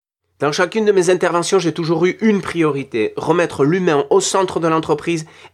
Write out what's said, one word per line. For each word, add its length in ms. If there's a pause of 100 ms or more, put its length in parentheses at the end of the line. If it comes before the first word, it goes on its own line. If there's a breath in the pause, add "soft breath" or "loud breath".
(400)
Dans 120
chacune 320
de 80
mes 180
interventions, 480
j'ai 160
toujours 320
eu 140
une 220
priorité, 720
remettre 480
l'humain 440
au 120
centre 400
de 80
l'entreprise 580 (280 loud breath)